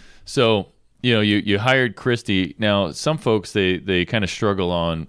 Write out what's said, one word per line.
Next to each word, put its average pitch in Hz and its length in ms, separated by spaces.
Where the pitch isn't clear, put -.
So, 113 420
you 123 100
know, 110 80
you, 104 160
you 101 220
hired 127 380
Christy. 101 600
Now, 101 340
some 151 260
folks, 110 360
they, 92 240
they 90 280
kinda 110 220
struggle 95 440
on, 85 380